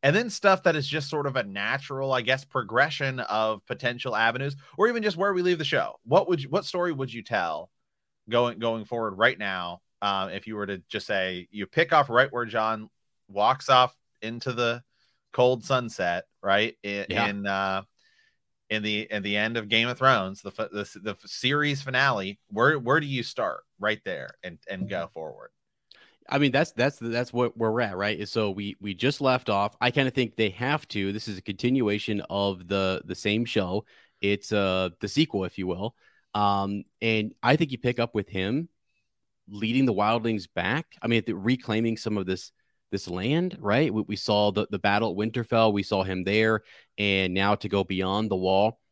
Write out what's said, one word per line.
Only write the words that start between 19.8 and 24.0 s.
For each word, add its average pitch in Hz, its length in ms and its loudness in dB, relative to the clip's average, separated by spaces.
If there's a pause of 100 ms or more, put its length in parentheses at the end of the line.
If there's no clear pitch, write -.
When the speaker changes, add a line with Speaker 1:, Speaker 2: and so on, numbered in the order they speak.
Speaker 1:
of 123 100 -4
Thrones, 107 440 2
the 101 80 -10
f-, 110 220 -8
the, 104 300 -8
the 104 100 -6
f-, - 140 -12
series 139 560 -2
finale, 127 680 0
where, 131 320 4
where 127 200 2
do 151 60 -6
you 135 160 -4
start 104 400 -4 (180)
right 104 260 -2